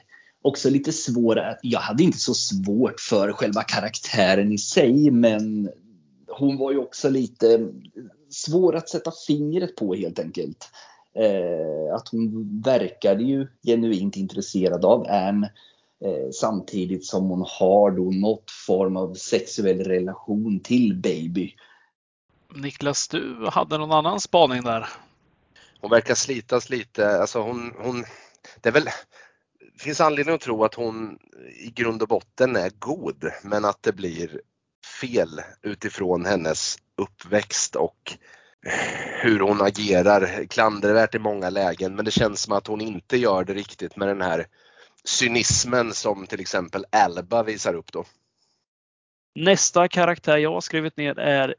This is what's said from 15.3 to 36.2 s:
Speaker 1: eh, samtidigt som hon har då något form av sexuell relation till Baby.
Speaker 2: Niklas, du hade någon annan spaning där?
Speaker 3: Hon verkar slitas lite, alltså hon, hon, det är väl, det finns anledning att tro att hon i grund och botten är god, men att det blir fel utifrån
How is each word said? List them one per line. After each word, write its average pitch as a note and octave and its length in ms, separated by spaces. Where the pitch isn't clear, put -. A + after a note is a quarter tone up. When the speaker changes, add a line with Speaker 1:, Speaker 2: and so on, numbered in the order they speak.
Speaker 1:
eh, D2+ 280
samtidigt F#2 720
som F#2+ 240
hon F2+ 180
har G2 440
då F#2 200
något G2+ 400
form F#2+ 460
av F#2 160
sexuell F#2 680
relation F#2+ 760
till A#2 360
Baby. F2+ 600
Speaker 2:
Niklas, C#3+ 520
du A#2+ 440
hade D#3 260
någon D3+ 140
annan D#3+ 280
spaning C3+ 420
där? A2+ 280
Speaker 3:
Hon G#2 80
verkar A#2 260
slitas B2 540
lite, G#2 520
alltså G#2+ 200
hon, A#2+ 360
hon, A#2+ 280
det A#2 80
är A2+ 40
väl, C#3+ 100
det - 100
finns D3 180
anledning D3+ 340
att D3+ 60
tro A2 220
att G#2+ 100
hon A2 460
i A2+ 120
grund A2+ 300
och A2 60
botten A#2+ 480
är F#2+ 240
god, C3 520
men G#2 220
att G2+ 180
det A2 100
blir E2+ 480
fel F2+ 400
utifrån F#2+ 640